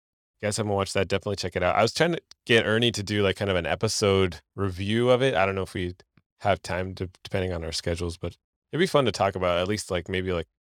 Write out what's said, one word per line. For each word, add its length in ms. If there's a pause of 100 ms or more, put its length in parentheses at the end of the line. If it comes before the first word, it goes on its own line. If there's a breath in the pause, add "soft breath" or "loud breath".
(420)
you 40
guys 100
haven't 160
watched 220
that, 140
definitely 280
check 200
it 60
out. 140
I 60
was 100
trying 200
to 100 (240)
get 180
Ernie 280
to 100
do, 200
like, 140
kind 140
of 60
an 100
episode 720 (160)
review 540
of 120
it. 120
I 100
don't 100
know 80
if 120
we 200 (460)
have 220
time 340
to, 140 (120)
depending 300
on 120
our 80
schedules, 440
but 200 (360)
it'd 100
be 40
fun 180
to 80
talk 240
about 220
at 100
least, 220
like, 180
maybe, 240
like, 140 (200)